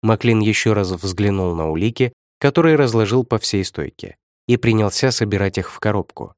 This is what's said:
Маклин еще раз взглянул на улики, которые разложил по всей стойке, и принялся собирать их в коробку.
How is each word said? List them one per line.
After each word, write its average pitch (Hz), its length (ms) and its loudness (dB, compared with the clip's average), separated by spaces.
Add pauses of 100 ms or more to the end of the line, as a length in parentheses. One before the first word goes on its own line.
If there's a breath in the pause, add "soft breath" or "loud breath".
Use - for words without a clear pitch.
Маклин 110 380 2
еще 107 340 2
раз 98 180 0
взглянул 92 640 -2
на 80 140 -2
улики, 117 440 -2 (260)
которые 156 360 2
разложил 117 500 2
по 117 120 -2
всей 98 280 -2
стойке, - 500 -10 (320)
и 120 100 4
принялся 110 540 0
собирать 101 460 -2
их 95 140 -6
в - 80 -18
коробку. - 580 -4